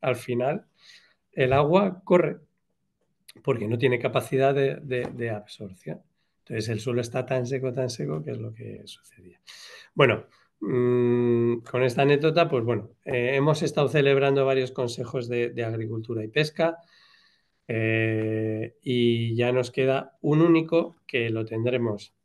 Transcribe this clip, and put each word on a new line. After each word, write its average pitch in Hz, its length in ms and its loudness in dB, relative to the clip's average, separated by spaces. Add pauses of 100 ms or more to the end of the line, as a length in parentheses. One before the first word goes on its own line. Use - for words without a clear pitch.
Al 131 140 0
final, 127 500 -4 (640)
el 131 220 2
agua 175 500 2
corre 165 340 4 (1040)
porque 113 260 -2
no 120 100 -2
tiene 123 200 2
capacidad 131 560 0
de, 139 220 0
de, 127 380 -6
de 117 160 -6
absorción". 104 720 -12 (380)
Entonces, 110 300 -6
el 110 100 -2
suelo 123 220 -2
está 123 240 -6
tan 127 220 -2
seco, 131 260 -4
tan 127 160 -2
seco, 151 340 -6
que 147 80 -8
es 120 60 -8
lo 113 160 -10
que 107 320 -16
sucedía. - 560 -20 (540)
Bueno, - 300 4 (340)
mm, 120 1080 2
con 123 140 0
esta 131 200 2
anécdota, 151 440 4
pues 135 160 0
bueno, 113 280 -2 (120)
eh, 123 320 -2
hemos 147 280 2
estado 147 240 0
celebrando 139 580 4
varios 135 260 0
consejos 123 560 -6
de, 120 220 -2
de 120 140 -6
agricultura 113 600 -6
y 110 40 -8
pesca, 160 500 0 (880)
eh, 110 1160 -2
y 117 520 2
ya 120 160 2
nos 127 200 0
queda 135 500 -2
un 151 200 4
único 165 540 2 (120)
que 117 240 -2
lo 113 140 -2
tendremos. 113 680 -2 (120)